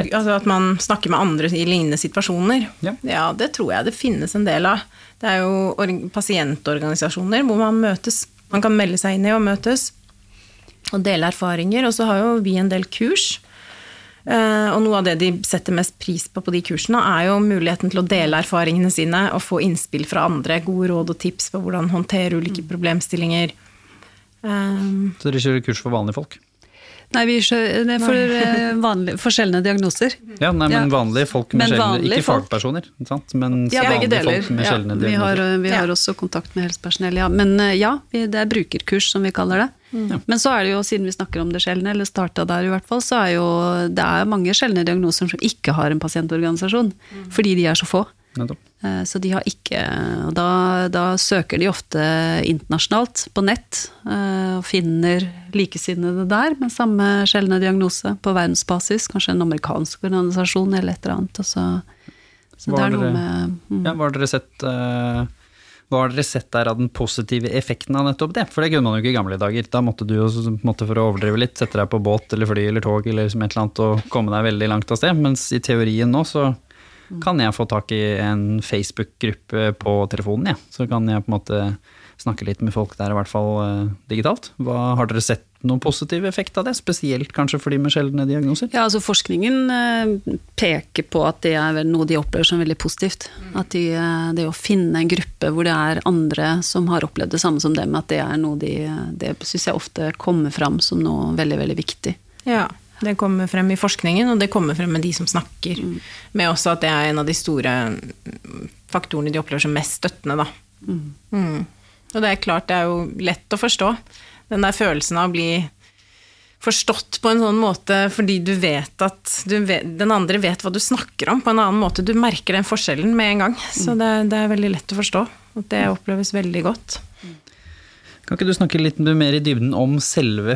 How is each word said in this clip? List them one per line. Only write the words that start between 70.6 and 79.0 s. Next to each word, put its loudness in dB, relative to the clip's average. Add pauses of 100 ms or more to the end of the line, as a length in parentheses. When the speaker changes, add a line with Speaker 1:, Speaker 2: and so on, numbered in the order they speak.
Speaker 1:
en 2
måte, -4
for 0
å 4
overdrive 0
litt, -2
sette -2
deg 0
på 0
båt 0
eller 0
fly 0
eller 0
tog 0
eller 0
som -2
et -2
eller 0
annet -6
og 2
komme 0
deg 2
veldig 0
langt 0
av -2
sted. 2
Mens 0
i 0
teorien 2
nå 2
så 0 (560)
Speaker 3:
Mm. -10
Speaker 1:
kan 0
jeg 2
få -2
tak -2
i 0
en 0
Facebook-gruppe -4